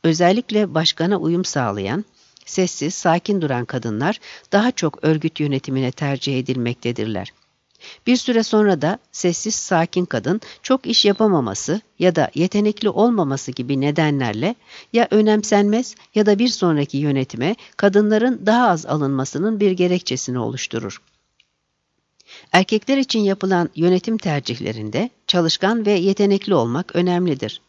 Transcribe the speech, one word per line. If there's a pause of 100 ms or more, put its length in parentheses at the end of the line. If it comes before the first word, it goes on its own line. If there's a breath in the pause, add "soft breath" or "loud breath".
özellikle
başkana
uyum
sağlayan, (400 soft breath)
sessiz,
sakin
duran
kadınlar (320 loud breath)
daha
çok
örgüt
yönetimine
tercih
edilmektedirler. (760 loud breath)
Bir
süre
sonra
da (120)
sessiz,
sakin
kadın (220 loud breath)
çok
iş
yapamaması (180)
ya
da
yetenekli
olmaması
gibi
nedenlerle (380 loud breath)
ya
önemsenmez (200 soft breath)
ya
da
bir
sonraki
yönetime (220 loud breath)
kadınların
daha
az
alınmasının
bir
gerekçesini
oluşturur. (1500 loud breath)
Erkekler
için
yapılan
yönetim
tercihlerinde (180)
çalışkan
ve
yetenekli
olmak
önemlidir.